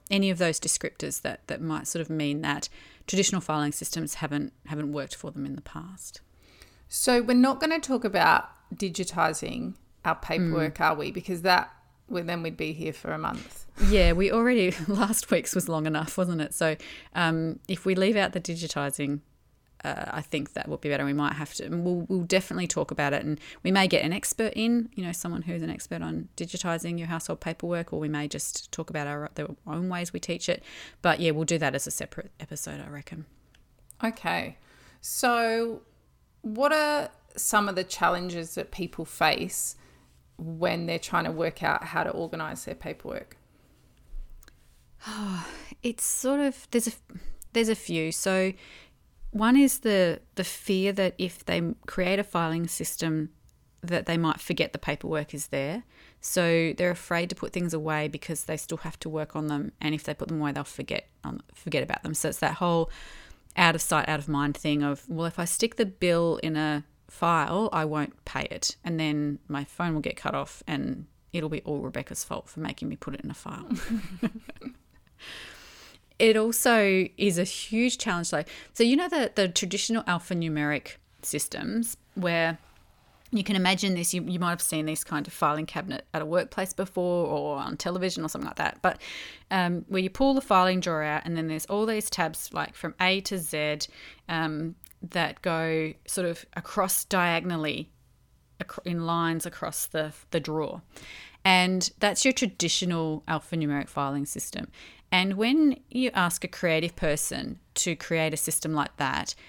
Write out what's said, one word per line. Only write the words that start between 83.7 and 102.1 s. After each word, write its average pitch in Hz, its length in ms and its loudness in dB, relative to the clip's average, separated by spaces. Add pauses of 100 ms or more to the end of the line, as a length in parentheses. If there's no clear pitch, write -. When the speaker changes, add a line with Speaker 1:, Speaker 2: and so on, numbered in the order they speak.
Speaker 1:
this, 175 200 0
you, 175 80 -2
you 180 160 -2
might 175 120 0
have 170 120 -2
seen 156 240 0
this 156 160 -4
kind 147 240 -4
of 175 60 -14
filing 156 340 0
cabinet - 480 -6
at 156 80 -2
a 156 40 -4
workplace 180 480 -2
before 180 520 0
or 147 300 -2
on - 200 -6
television 180 480 -2
or 156 40 -4
something - 180 -6
like - 100 -8
that. - 260 -2
But, - 180 0 (500)
um, 175 380 0
where 185 140 0
you 185 80 -2
pull 269 240 4
the 269 60 4
filing 185 380 6
drawer 165 240 0
out 151 220 0
and 165 120 -2
then 160 120 0
there's 156 180 -4
all 208 200 0
these 214 220 -2
tabs, - 440 -2
like, - 240 -4
from 160 240 -6
A 190 220 4
to 196 160 -4
Z, 151 400 -2 (500)
um, 160 480 -2 (340)
that - 320 -2
go 160 500 0 (140)
sort 180 220 -2
of 170 160 -6 (100)
across - 500 0
diagonally 170 840 0 (720)
acro-, - 240 -10
in 170 220 -2
lines 165 380 2
across 160 420 -6
the, 156 260 -4 (180)
the 170 80 0
drawer. 156 440 -2 (640)
And 185 540 6
that's 202 260 4